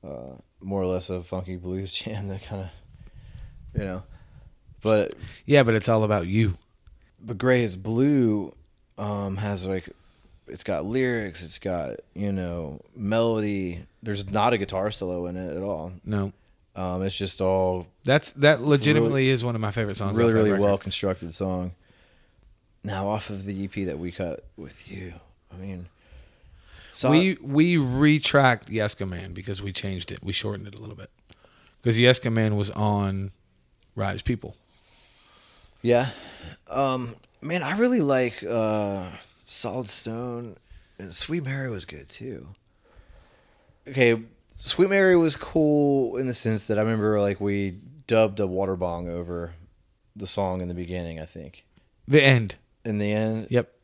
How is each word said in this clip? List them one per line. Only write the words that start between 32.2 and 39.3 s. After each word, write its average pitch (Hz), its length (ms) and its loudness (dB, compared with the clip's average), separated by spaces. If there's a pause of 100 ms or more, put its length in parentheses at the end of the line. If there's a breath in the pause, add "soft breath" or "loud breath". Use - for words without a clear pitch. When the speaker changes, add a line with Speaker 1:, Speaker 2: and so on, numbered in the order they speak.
Speaker 2:
Man 110 240 2
was 101 140 0
on 98 600 -2 (640)
Rise 98 260 -4
People. 110 340 -4 (1300 soft breath)
Speaker 1:
Yeah. 120 300 2 (580 loud breath)
Um, 127 460 -2 (260)
man, 165 220 -4
I 151 140 -4
really 247 240 2
like, 131 420 2
uh, 104 680 -2 (380 loud breath)